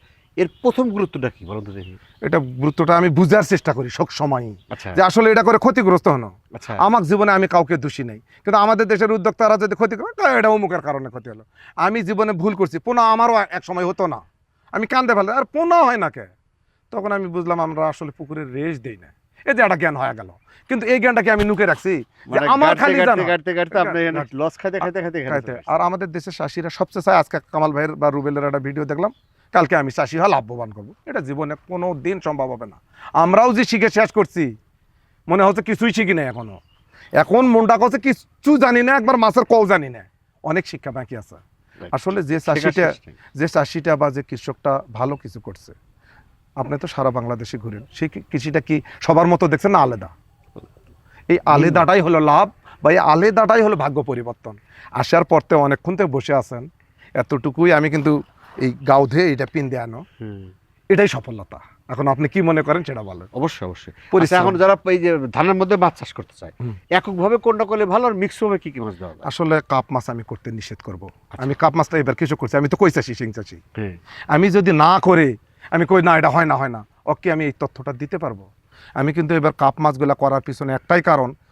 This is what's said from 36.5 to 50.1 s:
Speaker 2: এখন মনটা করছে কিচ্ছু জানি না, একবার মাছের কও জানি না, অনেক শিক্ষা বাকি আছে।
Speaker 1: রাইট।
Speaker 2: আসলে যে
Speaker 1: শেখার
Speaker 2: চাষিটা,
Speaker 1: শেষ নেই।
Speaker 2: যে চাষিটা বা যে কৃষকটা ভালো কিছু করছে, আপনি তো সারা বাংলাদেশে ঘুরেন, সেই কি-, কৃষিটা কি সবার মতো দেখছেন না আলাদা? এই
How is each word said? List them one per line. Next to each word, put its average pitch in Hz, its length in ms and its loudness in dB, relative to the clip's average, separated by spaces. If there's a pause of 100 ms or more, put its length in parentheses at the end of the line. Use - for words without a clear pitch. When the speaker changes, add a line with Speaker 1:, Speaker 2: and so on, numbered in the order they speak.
Speaker 2:
এখন 196 340 4
মনটা 226 320 4
করছে 240 200 2
কিচ্ছু 269 600 0
জানি 240 240 4
না, 262 140 2
একবার 262 200 2
মাছের 226 280 2
কও 226 220 4
জানি 175 220 2
না, 113 160 -18 (380)
অনেক 160 240 -4
শিক্ষা - 240 -14
বাকি 123 260 -12
আছে। 107 180 -16
Speaker 1:
রাইট। - 600 -16
Speaker 2:
আসলে 190 280 -2
যে 151 180 -2
Speaker 1:
শেখার 151 160 0
Speaker 2:
চাষিটা, 156 360 0
Speaker 1:
শেষ - 140 -12
নেই। - 100 -20 (180)
Speaker 2:
যে 147 140 -2
চাষিটা 156 480 0
বা 143 140 0
যে 135 120 -8
কৃষকটা 139 600 -6 (100)
ভালো 135 240 -4
কিছু 117 240 -18
করছে, - 320 -20 (840)
আপনি 139 240 -6
তো 175 80 -12
সারা 135 240 -2
বাংলাদেশে 120 480 -8
ঘুরেন, 104 240 -12 (100)
সেই - 160 -6
কি-, - 220 -14
কৃষিটা 151 300 -2
কি 151 200 -2 (200)
সবার 147 260 6
মতো 175 220 4
দেখছেন 156 220 0
না 190 80 6
আলাদা? 123 300 0
এই - 540 -20 (640)